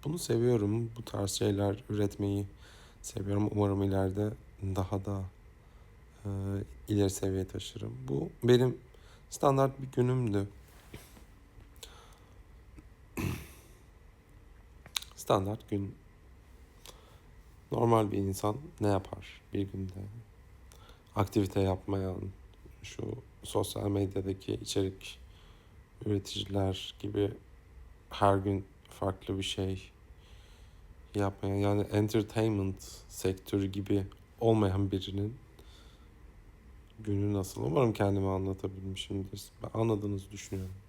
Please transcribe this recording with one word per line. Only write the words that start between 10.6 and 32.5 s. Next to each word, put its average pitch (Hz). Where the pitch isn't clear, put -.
<clears throat> -
Standart 104
gün. 98
Normal 113
bir 101
insan 98
ne 104
yapar 95
bir 101
günde? 95
Aktivite 101
yapmayan, 95
şu -
sosyal 104
medyadaki 98
içerik -
üreticiler 98
gibi 101
her 98
gün 98
farklı 95
bir 95
şey 95
yapmayan, 98
yani 101
entertainment 104